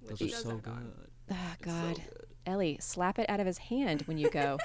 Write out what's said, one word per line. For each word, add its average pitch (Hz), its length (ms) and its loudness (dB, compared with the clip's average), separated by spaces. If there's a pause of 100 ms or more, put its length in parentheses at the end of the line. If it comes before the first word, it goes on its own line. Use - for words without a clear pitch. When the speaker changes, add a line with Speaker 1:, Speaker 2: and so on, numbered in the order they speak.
Speaker 1:
which 107 180 -8
Speaker 2:
Those - 40 -2
are 107 100 0
Speaker 1:
does - 100 -2
Speaker 2:
so 117 80 -2
Speaker 1:
have 110 120 -2
gone. 117 340 -6
Speaker 2:
good. - 140 -16 (200)
Speaker 3:
Ah, 180 280 -2
Speaker 2:
It's - 60 -10
so 170 60 -2
Speaker 3:
God. 170 260 0
Speaker 2:
good. - 300 -12 (200)
Speaker 3:
Ellie, 180 340 2
slap 180 380 2
it 226 120 4
out 202 100 2
of 196 60 4
his 180 100 2
hand 226 460 2
when 160 160 -2
you 151 100 6
go. 143 360 2